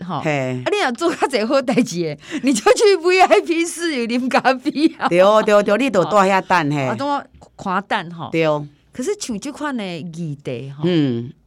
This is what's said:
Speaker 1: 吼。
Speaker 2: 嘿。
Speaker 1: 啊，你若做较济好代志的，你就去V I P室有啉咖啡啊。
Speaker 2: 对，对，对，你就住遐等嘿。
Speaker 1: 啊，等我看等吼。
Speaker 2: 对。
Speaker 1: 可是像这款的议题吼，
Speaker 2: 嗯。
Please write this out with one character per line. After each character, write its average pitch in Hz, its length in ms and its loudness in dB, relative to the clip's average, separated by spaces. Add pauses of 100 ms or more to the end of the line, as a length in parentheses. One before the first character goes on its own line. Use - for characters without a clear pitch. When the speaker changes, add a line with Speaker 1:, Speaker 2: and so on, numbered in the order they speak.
Speaker 1:
吼。 165 140 -6
Speaker 2:
嘿。 131 420 -2
Speaker 1:
啊， 123 80 -4
你 403 120 0
若 262 100 0
做 311 220 -2
较 - 120 -2
济 247 160 -2
好 269 200 0
代 247 200 -2
志 170 200 -4
的， 151 160 -6 (240)
你 262 100 0
就 208 80 -2
去 403 420 4
V 359 200 4
I 392 180 6
P 320 240 -2
室 330 320 -4
有 233 100 -2
啉 247 220 -2
咖 254 120 2 (140)
啡 277 320 -2 (120)
啊。 - 100 -4
Speaker 2:
对， 170 100 2 (260)
对， 208 180 4
对， 202 160 0
你 262 120 0
就 190 140 2
住 156 60 -2
遐 190 320 4
等 170 280 2
嘿。 143 120 -2
Speaker 1:
啊， 131 120 -2
等 269 140 -4
我 277 160 -2 (320)
看 190 320 -4
等 185 220 -4
吼。 165 200 -12
Speaker 2:
对。 160 160 0 (460)
Speaker 1:
可 254 100 -10
是 403 160 -4
像 208 220 -6
这 277 100 -10
款 285 240 -8
的 185 240 -6
议 160 460 -8
题 131 260 -8
吼， 143 160 -8
Speaker 2:
嗯。 143 460 0 (140)